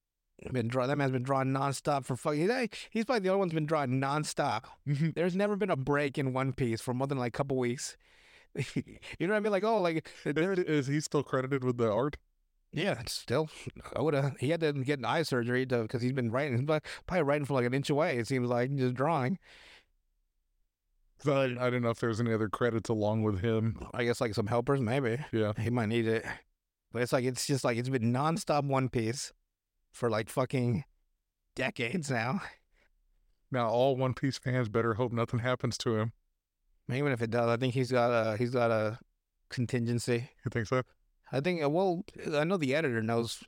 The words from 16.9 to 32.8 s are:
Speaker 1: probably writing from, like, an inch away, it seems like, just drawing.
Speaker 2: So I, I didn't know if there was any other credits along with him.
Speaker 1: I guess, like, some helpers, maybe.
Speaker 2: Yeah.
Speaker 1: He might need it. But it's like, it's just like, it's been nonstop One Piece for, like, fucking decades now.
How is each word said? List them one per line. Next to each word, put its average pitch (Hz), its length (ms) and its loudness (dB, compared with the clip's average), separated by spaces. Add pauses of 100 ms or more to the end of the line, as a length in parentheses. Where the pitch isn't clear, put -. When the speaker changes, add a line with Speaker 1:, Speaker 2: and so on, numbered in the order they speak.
Speaker 1:
probably 175 160 0
writing 143 220 2
from, 135 120 0
like, 123 100 4
an 123 80 0
inch 139 160 0
away, 147 260 2
it 117 100 -2
seems 123 220 0
like, 123 280 0
just 127 180 2
drawing. 143 440 0 (1800)
Speaker 2:
So 139 180 2
I, 135 80 4
I 123 220 0
didn't 123 160 2
know 117 80 2
if 113 100 -2
there 123 80 0
was 110 120 -2
any 117 120 2
other 110 160 2
credits 113 400 0
along 107 360 2
with 101 160 2
him. 113 520 0
Speaker 1:
I 120 120 -2
guess, 120 180 0
like, 113 120 -2
some 107 120 0
helpers, 123 340 2
maybe. 123 380 0 (140)
Speaker 2:
Yeah. 107 260 2
Speaker 1:
He 110 100 0
might 120 220 0
need 117 180 2
it. 113 160 0 (680)
But 117 100 0
it's 123 100 -2
like, 131 140 2
it's 127 200 -4
just 139 160 0
like, 123 140 2
it's 123 140 -2
been 117 200 2
nonstop 147 540 0
One 131 240 2
Piece 117 440 -4 (600)
for, - 160 -2
like, 110 220 0
fucking 127 540 0 (680)
decades 131 560 -4
now. 127 300 0 (1080)